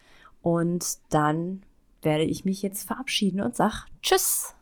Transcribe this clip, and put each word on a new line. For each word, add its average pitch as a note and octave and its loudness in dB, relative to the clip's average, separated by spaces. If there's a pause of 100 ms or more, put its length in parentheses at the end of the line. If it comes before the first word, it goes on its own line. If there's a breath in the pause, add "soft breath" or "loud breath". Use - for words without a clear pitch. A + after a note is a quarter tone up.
(400 soft breath)
Und E3+ 0 (120)
dann E3 0 (380)
werde D#3 2
ich - -2
mich F#3+ -2
jetzt G3 -6
verabschieden G3+ -2
und A#3+ -2
sag G#3 0 (160)
Tschüss. - 2